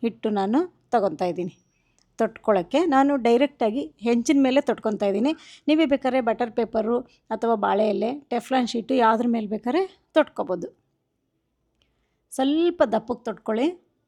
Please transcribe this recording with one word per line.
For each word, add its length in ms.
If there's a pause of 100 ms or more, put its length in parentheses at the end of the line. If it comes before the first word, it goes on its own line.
ಹಿಟ್ಟು 240 (100)
ನಾನು 200 (360)
ತೊಗೊತಾ 360
ಇದ್ದೀನಿ 220 (680)
ತೊಟ್ಕೊಳ್ಳೋಕ್ಕೆ. 600 (140)
ನಾನು 180 (140)
ಡೈರೆಕ್ಟಾಗಿ 580 (220)
ಹೆಂಚಿನ 400
ಮೇಲೆ 220
ತೊಟ್ಕೊತಾ 440
ಇದ್ದೀನಿ. 200 (360)
ನೀವೇ 240
ಬೇಕಾದ್ರೆ 360
ಬಟರ್ 300
ಪೇಪರು 400 (380)
ಅಥವಾ 280
ಬಾಳೆ 300
ಎಲೆ, 160 (240)
ಟೆಫ್ಲಾನ್ 380
ಶೀಟು, 220 (100)
ಯಾವುದ್ರ 320
ಮೇಲೆ 180
ಬೇಕಾದ್ರೆ 280 (360)
ತೊಟ್ಕೊಬೋದು. 500 (1600)
ಸ್ವಲ್ಪ 500 (120)
ದಪ್ಪಕ್ಕೆ 340
ತೊಟ್ಕೊಳ್ಳಿ, 400 (400)